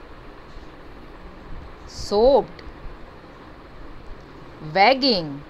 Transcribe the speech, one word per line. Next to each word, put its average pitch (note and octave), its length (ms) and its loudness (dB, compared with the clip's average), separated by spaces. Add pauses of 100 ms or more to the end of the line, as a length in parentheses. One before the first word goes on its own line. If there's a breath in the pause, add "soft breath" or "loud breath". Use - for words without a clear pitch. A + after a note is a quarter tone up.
(1900)
Soaped. A3+ 760 2 (2000)
Wagging. G3 760 4